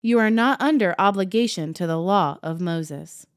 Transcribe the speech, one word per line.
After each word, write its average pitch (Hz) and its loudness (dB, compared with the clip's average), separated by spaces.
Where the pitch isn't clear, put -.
you 233 2
are 220 4
not 233 2
under 262 2
obligation 196 0
to 175 -4
the 165 -2
law 175 0
of 165 -8
Moses. 160 -8